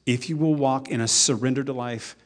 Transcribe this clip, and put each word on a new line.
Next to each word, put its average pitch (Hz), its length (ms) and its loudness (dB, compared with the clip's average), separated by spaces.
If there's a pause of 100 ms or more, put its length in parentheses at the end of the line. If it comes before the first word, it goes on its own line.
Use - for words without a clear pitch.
if 123 220 0
you 160 80 -2
will 156 180 2
walk 131 340 0
in 120 100 -2
a 113 80 0
surrendered 131 600 2
life 120 460 -8 (100)